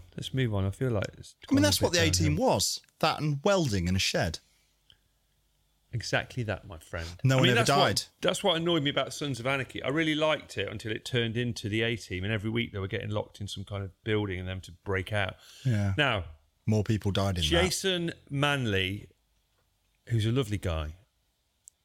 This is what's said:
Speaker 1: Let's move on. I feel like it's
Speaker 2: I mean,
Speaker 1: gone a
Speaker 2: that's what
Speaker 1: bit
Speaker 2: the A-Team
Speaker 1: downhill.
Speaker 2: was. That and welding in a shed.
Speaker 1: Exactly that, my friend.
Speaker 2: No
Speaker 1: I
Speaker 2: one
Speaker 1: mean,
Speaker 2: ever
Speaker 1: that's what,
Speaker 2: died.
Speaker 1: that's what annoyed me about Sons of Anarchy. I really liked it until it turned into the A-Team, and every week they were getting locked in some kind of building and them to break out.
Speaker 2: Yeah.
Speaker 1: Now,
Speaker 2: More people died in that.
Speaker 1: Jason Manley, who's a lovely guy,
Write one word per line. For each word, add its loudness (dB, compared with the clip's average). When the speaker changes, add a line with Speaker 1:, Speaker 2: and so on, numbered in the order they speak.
Speaker 1:
Let's -8
move 0
on. 0
I 0
feel -4
like -2
it's -18
Speaker 2:
I -2
mean, 6
Speaker 1:
gone 6
a 6
Speaker 2:
that's 2
what 4
Speaker 1:
bit 2
Speaker 2:
the 6
A-Team 4
Speaker 1:
downhill. 2
Speaker 2:
was. 0
That 2
and 0
welding 4
in 4
a 4
shed. 0
Speaker 1:
Exactly -4
that, -6
my -14
friend. -8
Speaker 2:
No 4
Speaker 1:
I 4
Speaker 2:
one 4
Speaker 1:
mean, 6
Speaker 2:
ever 4
Speaker 1:
that's 2
what, 4
Speaker 2:
died. 4
Speaker 1:
that's 0
what 2
annoyed 2
me 0
about -2
Sons -6
of -6
Anarchy. -4
I -2
really 0
liked -2
it -2
until -6
it -6
turned -2
into -4
the 0
A-Team, -4
and -2
every -2
week -2
they -6
were -4
getting -6
locked -6
in -8
some -10
kind -8
of -10
building -2
and -8
them -6
to -16
break -2
out. -2
Speaker 2:
Yeah. 2
Speaker 1:
Now, 2
Speaker 2:
More 4
people 0
died 0
in -2
that. 2
Speaker 1:
Jason 0
Manley, 0
who's 2
a 2
lovely -2
guy, -4